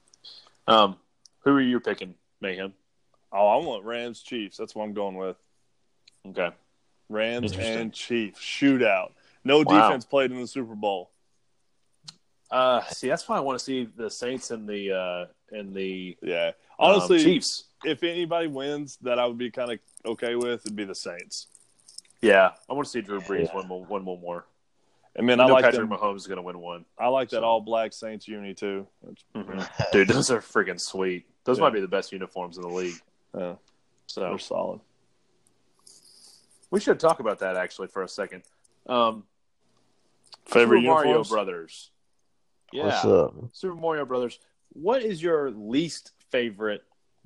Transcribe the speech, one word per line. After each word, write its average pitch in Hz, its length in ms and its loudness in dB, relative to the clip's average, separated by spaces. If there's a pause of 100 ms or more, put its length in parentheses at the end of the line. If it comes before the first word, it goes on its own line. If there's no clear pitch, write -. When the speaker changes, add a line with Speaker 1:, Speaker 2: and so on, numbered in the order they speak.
(680)
Speaker 1:
Um, 104 280 8 (440)
who 139 100 2
are 139 100 6
you 123 200 2
picking, 95 340 -6 (260)
Mayhem? 95 320 -6 (600)
Speaker 2:
Oh, 101 160 6
I 110 80 6
want 131 280 -4
Rams 117 380 -8
Chiefs. 107 340 -8
That's 110 180 -10
what 107 100 -6
I'm 104 100 -8
going 101 220 -4
with. 92 200 -6 (920)
Speaker 1:
Okay. 90 220 -2 (600)
Speaker 2:
Rams 113 420 -2
Speaker 1:
Interesting. 113 280 -4
Speaker 2:
and 110 120 -6
Chiefs 113 480 -4
shootout. 117 720 2 (340)
No 139 180 8
Speaker 1:
Wow. 107 260 8
Speaker 2:
defense 123 180 0
played 135 240 2
in 127 100 -8
the 120 60 -8
Super 113 300 -8
Bowl. 98 340 -4 (1400)
Speaker 1:
Uh, 127 340 4
see, - 240 -6
that's 160 200 -2
why 226 80 0
I 175 40 0
wanna 135 180 -2
see 131 260 -4
the 110 240 -8
Saints 123 420 -8
and 110 180 -8
the, 101 240 -4
uh, 90 340 -4 (240)
and 101 240 -12
the, 95 480 -8
Speaker 2:
Yeah. 85 260 -2 (300)
Speaker 1:
um, 170 160 8
Speaker 2:
Honestly, 180 280 6
Speaker 1:
Chiefs. 160 420 2 (200)
Speaker 2:
if 151 200 -2
anybody 170 420 -2
wins 143 560 -6
that 123 160 -2
I 120 80 2
would 120 120 -4
be 123 120 -6
kinda 120 280 -6 (280)
okay 117 300 -4
with, 120 280 -2
it'd 107 120 -10
be 104 80 -6
the 95 100 -10
Saints. - 540 -14 (720)
Speaker 1:
Yeah, 98 320 6 (180)
I - 40 -4
wanna 139 120 -4
see 120 140 -8
Drew 101 200 -6
Brees 92 280 -2
Speaker 3:
Yeah. 85 80 -8
Speaker 1:
win, 95 120 -8
one, 92 200 -12
win 98 160 -6
one 92 160 -10
more. 87 260 -12 (680)
Speaker 2:
And 117 100 0
man, 123 140 6
Speaker 1:
I 127 40 10
Speaker 2:
I - 40 8
Speaker 1:
know 139 60 8
Speaker 2:
like 131 100 8
Speaker 1:
Patrick 117 240 4
Speaker 2:
them. 101 100 -4
Speaker 1:
Mahomes 101 180 -2
is 92 120 -14
gonna 92 140 -8
win 90 180 -12
one. 87 240 -12 (120)
Speaker 2:
I 117 120 -2
like 131 220 0
that 117 100 -2
Speaker 1:
So. 113 40 -2
Speaker 2:
all 113 160 2
black 113 320 -2
Saints 110 360 -14
uni 101 260 -10
too. 98 320 -6 (160)
That's - 220 -20 (100)
Speaker 1:
Mm-hmm. 95 480 -8 (100)
Dude, 98 160 6
those 131 220 2
are 113 100 0
freaking 92 400 -2
sweet. 92 460 -4 (180)
Those 127 140 2
Speaker 2:
Yeah. 160 60 2
Speaker 1:
might 135 80 4
be 104 80 -2
the 95 80 -4
best 95 240 -4
uniforms 90 440 -10
in 90 60 -12
the 87 80 -10
league. 90 320 -6 (340)
Speaker 2:
Yeah. 87 200 -8 (500)
Speaker 1:
So - 140 -10
Speaker 2:
They're 95 180 -4
solid. 92 420 -6 (1900)
Speaker 1:
we 185 100 2
should 226 200 0
talk 160 200 2
about 107 200 -4
that 92 160 -2
actually 92 320 -6
for 98 140 -8
a 90 60 -8
second. 92 340 -10 (440)
Um, 113 400 0 (1200)
Speaker 2:
Favorite 117 320 6
Speaker 1:
Super 120 100 4
Mario 143 220 6
Speaker 2:
uniforms? 113 200 2
Speaker 1:
Brothers. 95 600 -4 (840)
Yeah. 135 140 -4
Speaker 3:
What's 127 180 0
up? 92 300 6 (180)
Speaker 1:
Super 185 240 -8
Mario 160 280 -4
Brothers. 123 360 -4 (300)
What 226 320 -2
is 196 200 -4
your 156 300 0
least 117 600 -4 (180)
favorite 107 520 -2 (440)